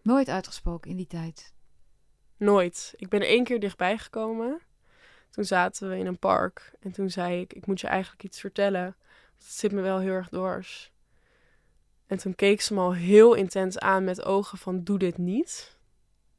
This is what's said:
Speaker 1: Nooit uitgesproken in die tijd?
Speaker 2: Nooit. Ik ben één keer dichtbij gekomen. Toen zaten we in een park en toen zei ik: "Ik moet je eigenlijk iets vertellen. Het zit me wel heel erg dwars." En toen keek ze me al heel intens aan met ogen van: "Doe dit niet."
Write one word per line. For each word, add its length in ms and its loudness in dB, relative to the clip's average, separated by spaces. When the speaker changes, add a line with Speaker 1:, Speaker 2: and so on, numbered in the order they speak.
Speaker 1:
Nooit 260 4
uitgesproken 640 -6
in 60 -8
die 100 -8
tijd? 480 -12
Speaker 2:
Nooit. 600 2
Ik 120 -14
ben 120 2
één 240 4
keer 160 -2
dichtbij 380 -2
gekomen. 600 -6
Toen 140 -6
zaten 440 -2
we 100 -6
in 80 -4
een 120 -6
park 640 -2
en 120 -12
toen 180 -4
zei 300 -4
ik: 120 -12
"Ik 140 -18
moet 140 -4
je 60 -8
eigenlijk 380 -4
iets 160 -16
vertellen. 560 -2
Het 100 -20
zit 260 -4
me 80 -2
wel 180 0
heel 140 -2
erg 160 -4
dwars." 640 -8
En 80 -4
toen 160 -6
keek 260 2
ze 140 -4
me 60 0
al 140 2
heel 400 10
intens 440 -2
aan 260 2
met 200 -4
ogen 340 -2
van: 260 -6
"Doe 140 -2
dit 200 -2
niet." 600 -6